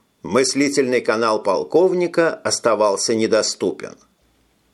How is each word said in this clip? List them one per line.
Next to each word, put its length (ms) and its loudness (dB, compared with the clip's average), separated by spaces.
мыслительный 760 0
канал 420 0
полковника 920 0
оставался 800 0
недоступен. 840 -2